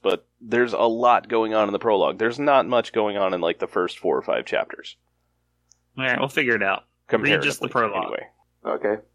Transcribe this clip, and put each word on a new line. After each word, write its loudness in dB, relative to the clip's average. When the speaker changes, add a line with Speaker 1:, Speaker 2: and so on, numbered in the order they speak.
Speaker 1:
but -2
there's 0
a -2
lot 2
going 0
on 2
in -4
the 0
prologue. 2
There's -2
not 4
much 0
going 0
on 0
in, -2
like, 0
the -4
first -2
four 0
or -2
five -2
chapters. -6
Speaker 2:
All -6
right, 0
we'll -2
figure 0
it 0
out. 0
Read -20
Speaker 1:
Comparatively, 0
Speaker 2:
just -6
the -6
prologue. -2
Speaker 1:
anyway. -8
Speaker 3:
Okay. -2